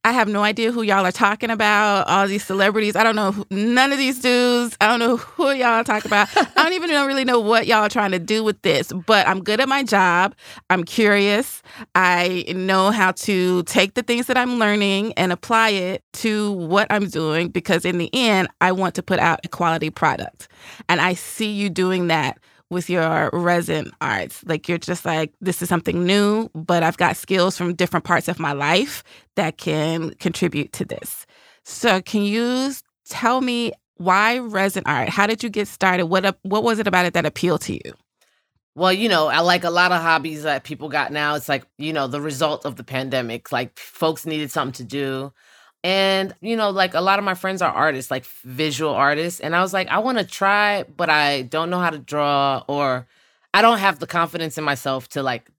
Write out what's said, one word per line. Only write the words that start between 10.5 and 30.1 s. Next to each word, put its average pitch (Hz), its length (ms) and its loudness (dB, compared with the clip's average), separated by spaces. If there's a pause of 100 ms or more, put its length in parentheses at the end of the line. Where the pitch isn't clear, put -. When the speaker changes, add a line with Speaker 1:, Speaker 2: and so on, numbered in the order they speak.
Speaker 1:
I'm 180 140 2
curious. 208 760 2 (340)
I 180 480 2 (100)
know 190 380 2
how 190 220 2
to 180 500 0
take 196 300 2
the 240 100 -2
things 240 240 -2
that 254 80 0
I'm 247 240 0
learning 208 540 0
and 180 180 0
apply 226 380 0
it 185 340 -2 (120)
to 214 360 0
what 185 380 0
I'm 202 180 0
doing, 160 400 -2
because 170 380 0
in 175 140 0
the 170 120 -4
end, 214 380 2 (100)
I 185 140 4
want 185 220 -2
to 180 60 -4
put - 180 0
out 165 260 2
a - 20 -10
quality 165 440 -2
product." - 580 -4 (400)
And 175 100 2
I 180 140 2
see 214 400 -6
you 202 160 -2
doing 185 380 0
that 156 300 0 (320)
with 175 200 -4
your 160 440 0
resin 170 640 0
arts. 101 460 -6
Like, 160 240 -4
you're 175 80 0
just 175 260 -8
like, 160 380 -4
"This 180 200 -4
is 175 60 -4
something 175 380 0
new, 208 500 2
but 165 280 0
I've 160 120 0
got - 220 0
skills 185 400 0
from 175 180 -2
different 175 300 -2
parts 170 240 0
of 165 100 -4
my 147 140 -4
life 170 500 -2 (320)
that 160 220 -2
can 160 540 -2 (100)